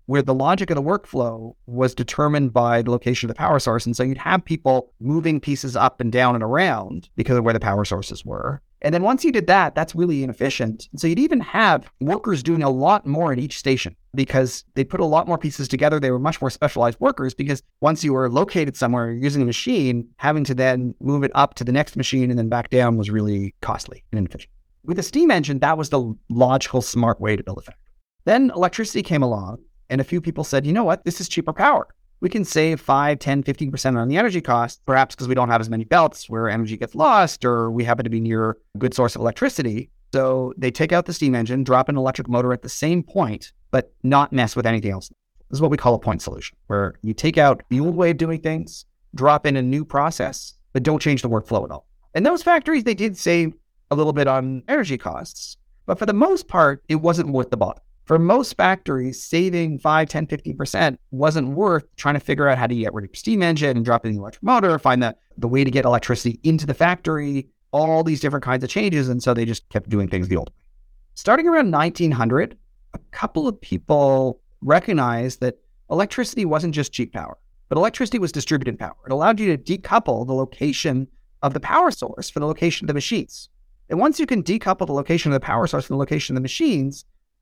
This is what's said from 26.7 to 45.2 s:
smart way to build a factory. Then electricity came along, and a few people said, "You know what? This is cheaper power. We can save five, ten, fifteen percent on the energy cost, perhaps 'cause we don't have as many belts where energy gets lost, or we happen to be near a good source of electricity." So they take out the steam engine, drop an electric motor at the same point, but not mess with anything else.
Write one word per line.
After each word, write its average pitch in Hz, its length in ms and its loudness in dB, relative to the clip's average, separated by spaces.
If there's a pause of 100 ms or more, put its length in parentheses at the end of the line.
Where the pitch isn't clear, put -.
smart 117 380 0
way 107 160 0
to - 60 -4
build - 160 -10
a - 40 -14
factory. - 300 -20 (320)
Then 247 300 4
electricity 185 480 -2
came 147 200 0
along, 110 360 -2 (300)
and 131 120 0
a 131 40 0
few 175 160 -2
people 160 240 -6
said, 143 220 -2
"You 151 60 0
know 220 120 2
what? 175 200 0
This 170 160 -2
is 175 80 -8
cheaper - 240 -4
power. 269 360 2 (320)
We 180 80 0
can 208 160 -2
save 156 360 0
five, 143 380 2
ten, 139 240 -2
fifteen 139 280 -4
percent 131 260 -2
on 117 120 0
the 143 80 0
energy 196 240 0
cost, 120 460 0
perhaps 131 280 2
'cause 123 140 -8
we 127 60 0
don't 123 140 2
have 117 120 4
as 113 100 -6
many 113 140 -4
belts 160 440 2
where 113 200 -4
energy 110 280 -4
gets - 180 -8
lost, 214 500 4
or 117 260 0
we 117 140 -2
happen 120 200 0
to 117 60 -4
be 113 100 -2
near 113 380 0 (160)
a 101 40 -10
good 123 160 0
source 120 200 2
of - 60 -8
electricity." 117 720 -2 (220)
So 131 440 0
they 127 140 -2
take 165 220 -2
out 175 140 2
the 175 60 -8
steam 139 220 0
engine, 123 280 0
drop 127 260 4
an 143 80 0
electric 131 320 -2
motor 123 240 2
at 117 100 -4
the - 60 -16
same 165 340 -2
point, 139 500 -4 (180)
but - 220 0 (100)
not 139 300 4
mess 123 240 0
with 113 100 0
anything 110 240 -2
else. 95 180 -8 (420)